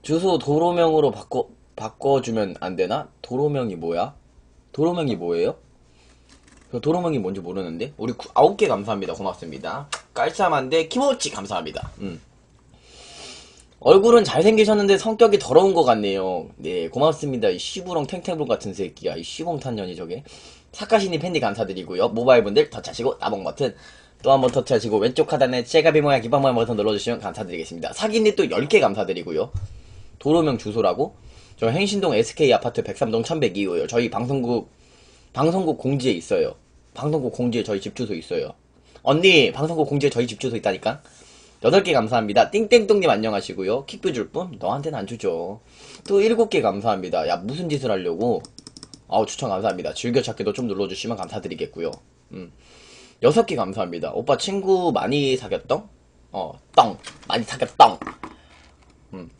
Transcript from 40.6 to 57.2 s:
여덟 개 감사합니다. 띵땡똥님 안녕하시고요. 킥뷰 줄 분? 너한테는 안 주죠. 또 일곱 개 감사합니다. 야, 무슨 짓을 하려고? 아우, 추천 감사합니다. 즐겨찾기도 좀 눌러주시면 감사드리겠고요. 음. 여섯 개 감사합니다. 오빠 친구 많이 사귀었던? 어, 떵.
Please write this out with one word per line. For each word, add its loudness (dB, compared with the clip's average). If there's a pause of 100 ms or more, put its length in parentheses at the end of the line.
여덟 6
개 -2
감사합니다. 2
띵땡똥님 4
안녕하시고요. -2
킥뷰 -6
줄 -4
분? -8
너한테는 -4
안 -8
주죠. -6 (480)
또 4
일곱 2
개 2
감사합니다. 0
야, 0
무슨 -8
짓을 -2
하려고? -2 (680)
아우, 2
추천 -8
감사합니다. -4
즐겨찾기도 -2
좀 -6
눌러주시면 -6
감사드리겠고요. -8 (420)
음. -16 (720)
여섯 4
개 -4
감사합니다. -4
오빠 0
친구 0
많이 0
사귀었던? -4 (440)
어, -8 (220)
떵. 4 (300)